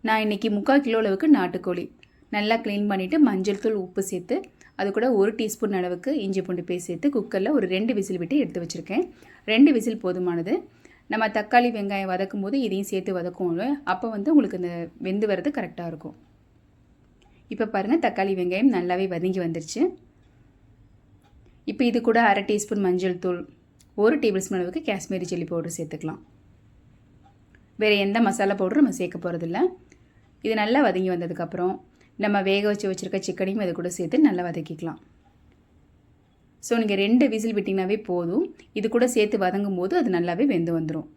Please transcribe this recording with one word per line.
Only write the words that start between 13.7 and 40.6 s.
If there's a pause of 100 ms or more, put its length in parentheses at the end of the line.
அப்போ
வந்து
உங்களுக்கு
இந்த (340)
வெந்து
வர்றது
கரெக்டா
இருக்கும். (1400)
இப்ப
பாருங்க, (100)
தக்காளி,
வெங்காயம்
நல்லாவே (100)
வதங்கி
வந்துருச்சு. (1900)
இப்ப
இது
கூட (100)
அரை
டீஸ்பூன்
மஞ்சள் (100)
தூள், (640)
ஒரு
டேபிள்
ஸ்பூன்
அளவுக்கு
காஷ்மீரி
சில்லி
பவுடர்
சேர்த்துக்கலாம். (1600)
வேற (140)
எந்த (100)
மசாலா
பவுடரும்
நம்ம
சேர்க்க
போறதில்ல. (840)
இது
நல்லா
வதங்கி
வந்ததுக்கப்புறம் (500)
நம்ம (100)
வேக
வச்சு
வச்சிருக்க
சிக்கனையும்
அது
கூட
சேர்த்து
நல்லா
வதக்கிக்கலாம். (1700)
So,
நீங்க
ரெண்டு
விசில்
விட்டீங்கன்னாவே (120)
போதும். (360)
இது
கூட
சேர்த்து
வதங்கும்
போது
அது
நல்லாவே
வெந்து